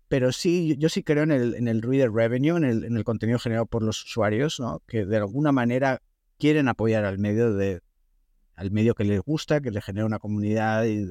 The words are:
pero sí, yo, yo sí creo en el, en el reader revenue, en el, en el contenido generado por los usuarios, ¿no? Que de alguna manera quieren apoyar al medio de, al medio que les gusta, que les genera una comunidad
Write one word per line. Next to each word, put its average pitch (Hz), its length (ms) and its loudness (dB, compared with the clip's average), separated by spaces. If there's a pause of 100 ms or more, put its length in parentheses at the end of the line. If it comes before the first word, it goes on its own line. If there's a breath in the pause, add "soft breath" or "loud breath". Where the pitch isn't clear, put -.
pero 127 240 2
sí, 170 360 0
yo, 151 80 2
yo 151 120 2
sí 180 140 -4
creo 151 220 0
en 156 80 2
el, 120 220 0
en 117 140 -4
el 113 140 0
reader 127 300 2
revenue, 123 440 2
en 160 80 0
el, 113 200 0
en 117 120 -4
el 104 80 -2
contenido 113 340 0
generado 113 280 -2
por 117 160 -4
los 110 220 -4
usuarios, 110 560 -2
¿no? 113 260 -6
Que 110 180 -2
de 104 140 -2
alguna 131 340 0
manera 127 480 0 (380)
quieren 147 300 4
apoyar 110 360 0
al 98 140 -2
medio 107 340 2
de, 98 300 -2 (720)
al 92 160 -6
medio 110 240 2
que 110 100 -2
les 101 160 2
gusta, 151 400 -2
que 127 100 -6
les 110 140 -6
genera 104 220 -4
una 107 120 -2
comunidad 110 680 0 (260)